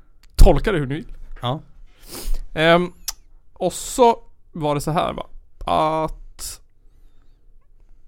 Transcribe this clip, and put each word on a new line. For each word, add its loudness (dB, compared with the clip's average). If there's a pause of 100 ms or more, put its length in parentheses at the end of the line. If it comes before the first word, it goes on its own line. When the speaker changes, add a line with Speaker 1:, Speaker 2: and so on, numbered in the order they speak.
(360)
Speaker 1:
tolka 8
det -2
hur -4
ni -6
vill. -12 (340)
Speaker 2:
Ja. -6 (920)
Speaker 1:
Ehm, 4 (640)
och -4
så 2 (320)
var -4
det -2
så -4
här, -2
va, -12 (760)
att -14 (1500)